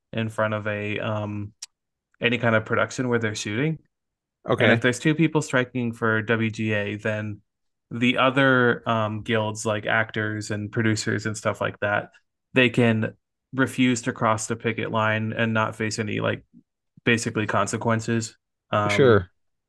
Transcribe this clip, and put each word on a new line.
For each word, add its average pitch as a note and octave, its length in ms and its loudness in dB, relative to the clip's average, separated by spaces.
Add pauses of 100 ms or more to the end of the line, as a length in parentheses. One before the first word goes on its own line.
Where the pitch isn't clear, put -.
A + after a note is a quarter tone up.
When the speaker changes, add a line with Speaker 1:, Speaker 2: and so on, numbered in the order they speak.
(120)
Speaker 1:
in A2+ 160 -4
front A2 260 -2
of G#2+ 140 -4
a, G#2 320 -4
um, G#2 540 -6 (680)
any A#2+ 180 0
kind A2+ 180 2
of G#2+ 100 2
production A#2 440 -2
where A#2 80 2
they're A2 160 -2
shooting. B2+ 460 -4 (680)
Speaker 2:
Okay. A#2 180 2
Speaker 1:
And A2 80 6
if A2+ 80 2
there's B2 180 2
two D#3 160 2
people D#3 260 2
striking B2+ 500 -2
for A2 300 0
W A2 300 0
G A2 200 -2
A, G#2 260 -2
then G#2+ 440 -6 (480)
the A#2+ 300 2
other, B2+ 680 4
um, G#2+ 360 -2
guilds, G#2+ 420 -2
like G#2+ 220 -2
actors A2 640 -2
and G#2 200 -6
producers A2 540 0
and A2 100 -4
stuff G#2 240 -4
like G#2 200 -4
that, G#2 320 -2 (420)
they B2+ 160 4
can A2+ 460 2 (400)
refuse B2+ 480 0
to B2+ 100 -4
cross A2 320 0
the A#2 100 -4
picket A2 360 -4
line A2 440 0
and A2+ 160 0
not A2 240 0
face A2 220 -4
any, G#2+ 220 -4
like, G#2+ 240 -2 (600)
basically A2+ 420 2
consequences. A2+ 920 -2 (320)
Um, G#2 220 0
Speaker 2:
Sure. G#2 400 6 (380)